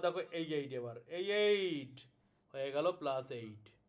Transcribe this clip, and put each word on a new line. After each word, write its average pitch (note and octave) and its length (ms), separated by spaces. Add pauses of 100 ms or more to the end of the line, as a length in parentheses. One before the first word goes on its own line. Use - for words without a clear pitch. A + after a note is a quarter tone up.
দেখো F3 140 (200)
এই E3 80 (120)
এইট C3+ 200
এবার, A#2 160 (220)
এই F#3 80 (220)
এইট E3 480 (580)
হয়ে C#3 220
গেল D3+ 120 (140)
প্লাস C3+ 240 (160)
এইট। G#2+ 220 (260)